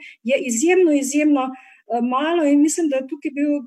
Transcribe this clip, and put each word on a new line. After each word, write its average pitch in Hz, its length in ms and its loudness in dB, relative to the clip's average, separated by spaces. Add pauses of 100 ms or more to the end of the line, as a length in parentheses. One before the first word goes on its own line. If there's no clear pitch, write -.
(240)
je 254 180 0
izjemno, 320 480 2
izjemno, 285 600 0
eh, - 500 -8
malo 294 420 -2
in 285 220 4
mislim, 320 240 0
da 269 60 -2
je 262 100 -4
tukaj 302 240 -8
bil 285 360 -2